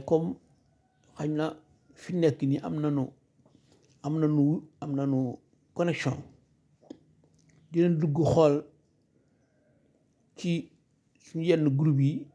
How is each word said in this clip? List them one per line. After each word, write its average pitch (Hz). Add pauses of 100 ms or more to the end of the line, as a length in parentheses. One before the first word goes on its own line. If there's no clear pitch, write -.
comme 165 (840)
xañ 151
na 151 (540)
fi -
nekk 165
ni 139
am 170
nanu, 147 (1000)
am 147
nanu, 151 (360)
am 151
nanu 139 (560)
connexion. 165 (1500)
Dinañ 170
dugg 151
xool 147 (1800)
ci 175 (680)
suñu -
yenn 165 (100)
groupe 147
yi 139 (220)